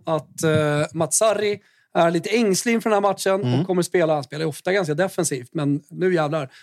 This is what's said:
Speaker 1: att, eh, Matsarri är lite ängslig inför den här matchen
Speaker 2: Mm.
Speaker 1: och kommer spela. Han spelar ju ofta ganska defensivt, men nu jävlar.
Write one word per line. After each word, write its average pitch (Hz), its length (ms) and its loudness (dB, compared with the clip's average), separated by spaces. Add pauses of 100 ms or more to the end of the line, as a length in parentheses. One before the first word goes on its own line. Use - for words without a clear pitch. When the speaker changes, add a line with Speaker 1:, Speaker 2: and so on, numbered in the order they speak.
Speaker 1:
att, - 380 -4
eh, 160 80 4 (420)
Matsarri 202 680 0 (340)
är 170 160 4
lite 170 200 -2
ängslig 220 420 2
inför 226 180 0
den 214 40 2 (100)
här 202 60 4
matchen 190 340 0
Speaker 2:
Mm. 123 160 2
Speaker 1:
och 185 60 -2
kommer 180 160 0
spela. 165 320 2
Han 143 100 -4
spelar 151 200 -8
ju 160 40 -2
ofta 165 240 -4
ganska 170 220 0
defensivt, 160 580 -4
men 143 360 -2
nu 180 260 -2
jävlar. 151 380 -2 (100)